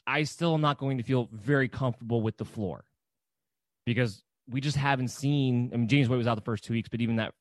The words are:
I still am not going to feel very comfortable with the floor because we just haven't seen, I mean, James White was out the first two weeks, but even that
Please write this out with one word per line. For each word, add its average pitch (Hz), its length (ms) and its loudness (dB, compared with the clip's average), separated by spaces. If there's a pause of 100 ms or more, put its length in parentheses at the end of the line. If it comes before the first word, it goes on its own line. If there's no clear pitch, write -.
I 143 160 2
still 165 320 0
am 156 60 2
not 147 180 2
going 135 200 -2
to 113 60 -6
feel 127 280 2
very 123 360 2
comfortable 120 540 -2
with 110 140 -2
the 107 80 -8
floor 90 400 -6 (1000)
because 120 380 0 (280)
we 131 100 -4
just 139 160 -2
haven't 139 320 0
seen, 131 640 0
I - 20 -4
mean, 117 120 0
James 131 200 4
White 127 80 2
was 117 100 0
out 117 100 2
the 104 60 -6
first 113 220 -4
two - 80 -6
weeks, 113 160 -2
but 113 120 -6
even 117 160 0
that 110 240 -4